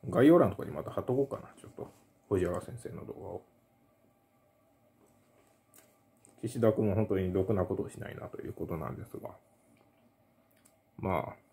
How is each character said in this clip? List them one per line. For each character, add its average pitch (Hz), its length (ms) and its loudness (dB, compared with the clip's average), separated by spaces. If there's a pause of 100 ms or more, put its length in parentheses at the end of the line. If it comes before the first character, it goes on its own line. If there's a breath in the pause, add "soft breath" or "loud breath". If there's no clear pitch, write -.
(100)
概 110 180 8
要 170 100 10
欄 123 120 6
と - 60 -6
か - 80 -8
に - 60 -8
ま 73 120 -6
た - 80 -8
貼 - 100 -6
っ - 40 -6
と 127 100 0
こ 135 160 2
う - 40 -6
か - 60 -10
な、 - 80 -16 (100)
ち - 60 -20
ょ - 40 -20
っ - 80 -20
と。 - 140 -12 (380)
藤 92 160 2
原 87 160 -2
先 - 160 -14
生 - 140 -12
の 82 160 -12
動 - 80 -12
画 - 60 -16
を。 92 220 -12 (3000)
岸 117 180 -4
田 110 120 8
君 107 180 4
は 92 40 2
本 107 120 2
当 98 120 0
に 92 140 0
ろ 95 120 4
く 110 100 0
な 92 100 2
こ 98 100 -2
と - 100 -4
を - 40 -10
し - 100 -16
な - 120 -12
い - 60 -12
な - 100 -10
と - 160 -12
い - 60 -8
う - 40 -8
こ - 140 -8
と 85 100 -6
な 71 140 -6
ん 64 60 -10
で - 100 -12
す - 120 -14
が。 - 120 -12 (1700)
ま 90 200 0 (120)
あ。 - 60 -16 (160)